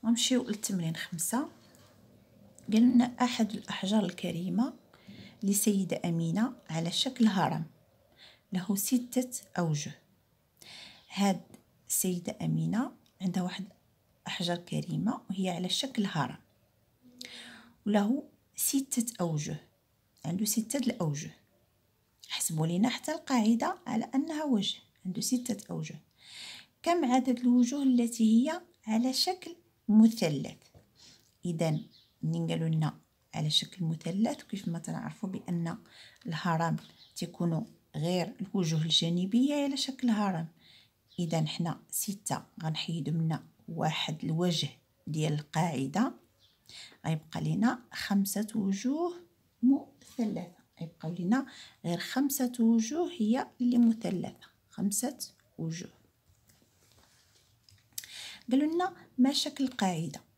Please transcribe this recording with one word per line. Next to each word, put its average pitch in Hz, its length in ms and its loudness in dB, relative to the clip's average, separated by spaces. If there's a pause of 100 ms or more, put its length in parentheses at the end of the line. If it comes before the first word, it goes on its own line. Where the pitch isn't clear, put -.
(140)
نمشيو 247 280 2
للتمرين 175 540 -2
خمسة. 233 520 -4 (1200)
قال 220 100 8
لنا: 247 220 8
"أحد 247 460 0
الأحجار - 540 0
الكريمة 180 720 -2 (680)
لسيدة 196 640 2
أمينة 170 520 0 (140)
على 165 220 -4
شكل 254 340 2
هرم، 160 380 2 (880)
له 190 240 -2
ستة - 680 -2 (140)
أوجه." 156 340 -2 (1200)
هاد 196 280 2 (460)
السيدة 180 540 -2
أمينة 165 500 0 (280)
عندها 185 220 -2
واحد 180 220 -6 (640)
أحجار 175 300 -4
كريمة 170 640 -2 (100)
وهي 185 200 -2
على 180 180 -4
شكل 233 380 -2
هرم، 147 320 -2 (1500)
وله 208 360 2 (340)
ستة - 640 -2
أوجه، 151 360 -2 (680)
عنده 185 200 -2
ستة 226 320 -2
الأوجه. 160 540 -2 (1000)
حسبوا 160 380 -2
لينا 180 220 2
حتى - 240 -6
القاعدة 262 720 2
على 226 180 -2 (100)
أنها 311 300 -2
وجه، 233 360 0 (260)
عنده 185 140 -6
ستة 247 500 -2
أوجه. 160 300 -8 (840)
كم 339 220 2
عدد 254 340 2
الوجوه 247 440 4
التي 240 420 4
هي 262 380 6 (240)
على 233 260 2
شكل 359 440 -2 (320)
مثلث؟ 208 680 6 (880)
إذن 160 420 0 (360)
منين 165 280 -2
قالوا 165 180 -2
لنا 160 320 0 (340)
على 156 160 -2
شكل - 340 -2
مثلث، 175 600 -2
وكيف - 240 -8
ما 165 100 -4
تنعرفوا 160 500 -8
بأن 170 500 -4 (480)
الهرم 160 500 0 (400)
تيكون 165 500 -2 (300)
غير 175 440 0
الوجوه 165 420 0
الجانبية 185 720 2 (100)
على 277 120 -2
شكل 254 340 -2
هرم، 190 380 2 (720)
إذن 160 300 0
حنا - 320 -4 (100)
ستة - 520 -4 (200)
غنحيدو 160 500 -4
منا 160 340 0 (220)
واحد 156 560 -2
الوجه 160 440 0 (380)
ديال 156 260 0
القاعدة، 156 840 0 (920)
غيبقى 160 340 -4
لينا 196 420 0 (100)
خمسة 202 640 0
وجوه 247 680 -2 (380)
مثلثة، - 1040 -2 (160)
غيبقاو 165 340 -8
لينا 196 320 0 (380)
غير 170 140 -2
خمسة 254 600 -2
وجوه 233 520 4
هي 226 380 0 (100)
اللي 240 180 4
مثلثة، 202 720 2 (220)
خمسة 220 480 -2 (400)
وجوه. 160 340 -8 (2500)
قالوا 294 240 4
لنا: 359 220 0 (220)
"ما 262 140 6
شكل 294 320 -2
القاعدة؟" 175 560 -2 (180)